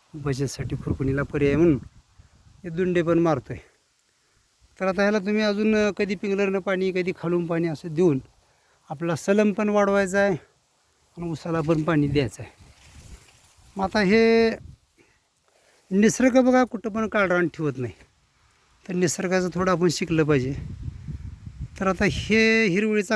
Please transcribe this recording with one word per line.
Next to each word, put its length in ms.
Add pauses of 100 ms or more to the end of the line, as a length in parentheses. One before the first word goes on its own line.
(140)
बचतसाठी 640
खुरपणीला 480
पर्याय 320
म्हणून 240 (840)
हे 60
दुंडे 320
पण 180
मारतोय. 380 (1200)
तर 80
आता 140
ह्याला 180
तुम्ही 240
अजून, 320
अ, 220
कधी 180
पिंगलरनं 440
पाणी, 320
कधी 200
खालून 340
पाणी 220
असं 260
देऊन 260 (680)
आपला 260
सलम 360
पण 180
वाढवायचा 500
आहे 180 (800)
आणि 120
उसाला 320
पण 220
पाणी 240
द्यायचं 360
आहे. 80 (1200)
मग 80
आता 160
हे 520 (1400)
निसर्ग 500
बघा, 220
कुठं 260
पण 180
काळरान 400
ठेवत 300
नाही, 160 (920)
तर 60
निसर्गाचं 600
थोडं 180
आपण 200
शिकलं 320
पाहिजे. 320 (1200)
तर 80
आता 180
हे 600
हिरवळीचा 500